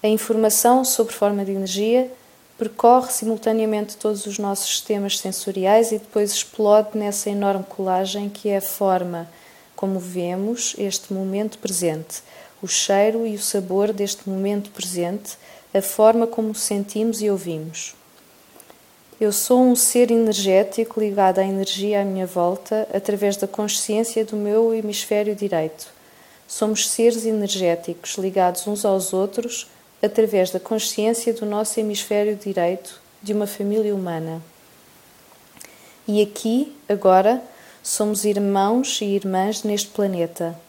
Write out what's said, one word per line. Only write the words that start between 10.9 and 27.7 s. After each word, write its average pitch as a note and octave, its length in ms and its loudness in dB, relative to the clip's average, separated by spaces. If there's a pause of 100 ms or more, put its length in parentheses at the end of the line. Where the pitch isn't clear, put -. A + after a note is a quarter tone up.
momento F#3+ 440 -4
presente, E3 680 -4 (380)
o F#3+ 60 -10
cheiro A3 600 2
e G#3+ 80 -4
o G3+ 40 -10
sabor G3 520 0
deste G3+ 380 -4
momento G3+ 420 -2
presente, F3+ 680 -6 (360)
a G3 80 2
forma A3 440 4
como A3 300 -4
sentimos G#3+ 680 -2
e G#3 80 0
ouvimos. E3 640 -6 (1200)
Eu G#3 140 2
sou B3 300 4
um B3 160 6
ser A#3+ 340 2
energético G#3+ 880 2
ligado G3 400 2
à F#3+ 40 2
energia G3 580 -2
à G3+ 40 0
minha F#3+ 220 -4
volta F#3 680 -2
através G3+ 440 0
da G3+ 100 -4
consciência G#3+ 760 -2
do G#3+ 100 -8
meu G#3+ 380 2
hemisfério G#3 600 -2
direito. F3+ 540 -4 (580)
Somos - 440 -2
seres A#3 360 2
energéticos F#3+ 920 -2